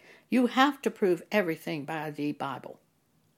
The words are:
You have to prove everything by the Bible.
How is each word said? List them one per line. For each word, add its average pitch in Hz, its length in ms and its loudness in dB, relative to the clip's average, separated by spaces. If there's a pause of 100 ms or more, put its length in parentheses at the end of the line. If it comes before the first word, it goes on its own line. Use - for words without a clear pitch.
(320)
You 247 160 4
have 269 360 2
to 214 80 -2
prove 180 400 0
everything 165 540 -2
by 156 260 -8
the 147 220 -4
Bible. 135 480 -10 (580)